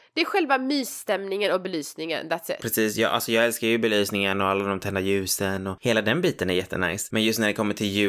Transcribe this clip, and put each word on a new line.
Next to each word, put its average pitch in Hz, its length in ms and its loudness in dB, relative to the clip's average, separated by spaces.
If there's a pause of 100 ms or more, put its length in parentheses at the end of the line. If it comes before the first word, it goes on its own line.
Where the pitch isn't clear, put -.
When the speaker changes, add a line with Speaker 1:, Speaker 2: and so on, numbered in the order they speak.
(140)
Speaker 1:
det 311 60 -2
är 339 40 2
själva 277 340 2
mysstämningen 208 960 -2
och 185 100 2
belysningen, 160 680 -6
that's 165 240 -4
it. - 80 -10
Speaker 2:
Precis, 110 340 0
jag, 113 160 4
alltså, 117 200 0
jag 113 120 6
älskar 117 220 0
ju 113 120 4
belysningen 101 600 2
och 98 80 2
alla 98 160 2
de 98 160 -2
tända 98 200 -2
ljusen 95 680 0
och 95 140 -4
hela 110 220 2
den 117 180 0
biten 131 300 0
är 90 40 2
jättenice. 90 580 -2
Men 110 120 2
just 113 140 2
när 110 80 2
det 104 60 2
kommer 104 220 0
till 107 120 -2 (220)